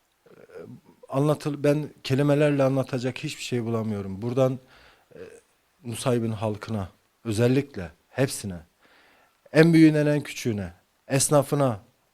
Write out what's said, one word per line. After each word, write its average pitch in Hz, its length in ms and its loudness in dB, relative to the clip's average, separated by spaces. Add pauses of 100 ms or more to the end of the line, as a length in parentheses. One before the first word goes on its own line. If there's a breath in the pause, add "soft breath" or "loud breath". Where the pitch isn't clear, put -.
(1080)
anlatıl-, 143 560 -2
ben 147 240 0 (160)
kelimelerle 143 580 2
anlatacak 131 560 -2
hiçbir - 240 -10
şey 120 220 -4
bulamıyorum. 107 580 -4
Buradan, 127 360 0 (560 soft breath)
e, - 40 -20 (680)
Nusaybin 117 480 -2
halkına, 107 560 -6 (360)
özellikle 117 640 0 (180)
hepsine, 113 480 -4 (960 soft breath)
en 165 200 6
büyüğünden 156 340 6
en 147 140 2
küçüğüne, 101 520 -6 (360)
esnafına, 139 720 0 (340)